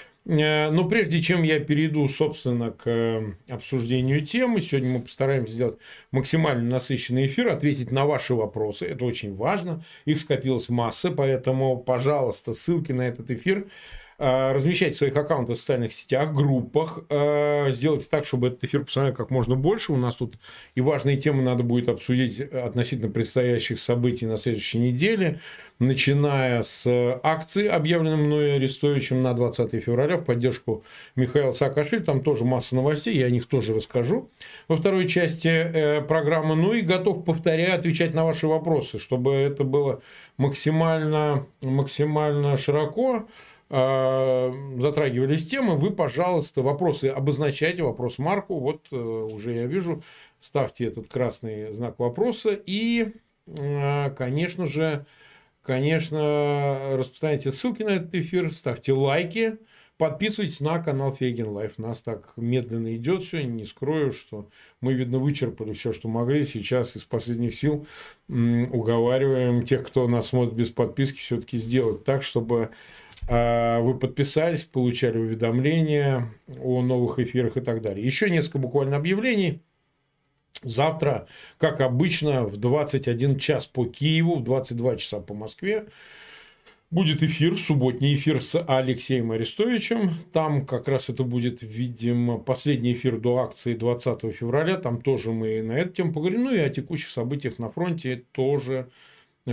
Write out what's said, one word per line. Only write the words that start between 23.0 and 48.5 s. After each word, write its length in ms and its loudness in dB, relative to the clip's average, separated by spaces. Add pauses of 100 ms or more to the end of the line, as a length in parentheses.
предстоящих 720 0
событий 460 0
на 100 0
следующей 420 -2
неделе, 600 2 (380)
начиная 840 2
с, 240 -6
э, 360 2
акции, 440 0
объявленной 520 2
мной 300 2
и 80 2
Арестовичем 680 0
на 100 2
двадцатое 480 0
февраля 380 2
в 60 -8
поддержку 600 0 (320)
Михаила 360 2
Саакашвили. 500 0
Там 200 0
тоже 220 2
масса 320 0
новостей, 400 2
я 80 4
о 60 2
них 160 0
тоже 260 0
расскажу 560 0 (400)
во 80 2
второй 320 2
части, 400 2
э, 540 2
программы. 540 2
Ну 180 4
и 80 2
готов, 420 0
повторяю, 500 2
отвечать 380 2
на 140 2
ваши 200 0
вопросы, 520 0
чтобы 340 0
это 320 2
было 380 0 (340)
максимально, 1080 2 (160)
максимально 960 2
широко, 680 0 (440)
э, 1080 2
затрагивались 680 2
темы. 320 2
Вы, 140 2
пожалуйста, 680 0
вопросы 460 2
обозначайте, 800 0
вопрос 340 -4
Марку, 400 -2